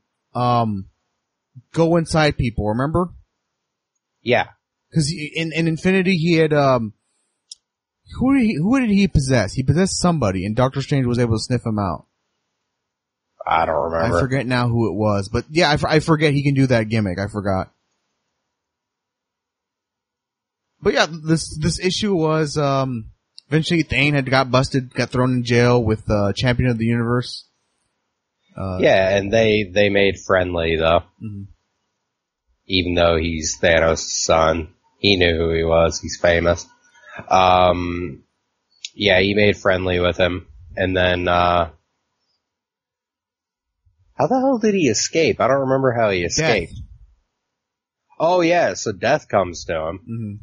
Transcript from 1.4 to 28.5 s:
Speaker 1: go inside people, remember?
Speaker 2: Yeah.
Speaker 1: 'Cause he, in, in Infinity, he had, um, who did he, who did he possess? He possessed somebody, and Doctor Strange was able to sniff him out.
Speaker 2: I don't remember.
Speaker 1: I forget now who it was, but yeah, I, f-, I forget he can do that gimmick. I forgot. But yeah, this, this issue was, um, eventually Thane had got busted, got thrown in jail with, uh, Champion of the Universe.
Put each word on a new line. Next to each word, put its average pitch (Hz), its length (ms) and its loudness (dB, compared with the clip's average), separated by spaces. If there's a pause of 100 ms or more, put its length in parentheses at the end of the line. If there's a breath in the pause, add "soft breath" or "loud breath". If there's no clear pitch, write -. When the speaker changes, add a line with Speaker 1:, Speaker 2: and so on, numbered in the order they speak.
Speaker 1:
go 165 240 2
inside 156 400 0
people, 110 320 -4
remember? 156 400 -2 (1120)
Speaker 2:
Yeah. 110 260 0 (460)
Speaker 1:
'Cause 156 140 0
he, 151 280 -8
in, 160 160 -6
in 165 160 -2
Infinity, 185 500 0
he 165 180 2
had, 156 180 2
um, 131 400 2 (1300)
who 269 180 2
did 247 80 2
he, 214 100 0
who 208 240 0
did 240 120 0
he 196 180 4
possess? 127 440 0
He 127 100 -4
possessed 156 360 0
somebody, 110 460 0
and 107 100 -4
Doctor 131 260 0
Strange 135 260 0
was 120 120 0
able 113 160 2
to 110 80 -2
sniff 123 220 -4
him 107 140 -4
out. 92 260 -4 (1400)
Speaker 2:
I 82 180 0
don't 80 260 -2
remember. 82 260 0
Speaker 1:
I - 40 2
forget 131 240 -2
now 123 240 0
who 117 180 0
it 85 80 -2
was, 101 320 -2
but 120 220 -4
yeah, 151 220 2
I, - 20 2
f-, 151 120 -2
I 156 140 2
forget 151 340 2
he 139 100 0
can 143 100 2
do 135 140 2
that 113 220 0
gimmick. 104 280 -2
I 101 100 -4
forgot. 98 460 -4 (3000)
But 208 120 0
yeah, 226 160 2
this, 156 480 -4
this 156 220 -2
issue 185 360 -2
was, 156 420 0
um, 135 540 -2 (360)
eventually 160 360 0
Thane 139 300 0
had 135 160 -2
got 131 220 0
busted, 127 420 0
got 123 160 -2
thrown 127 240 0
in 123 100 -2
jail 120 400 4
with, 110 260 -2
uh, 101 240 0
Champion 127 360 0
of 120 80 -2
the 113 80 -2
Universe. 120 640 -2 (1080)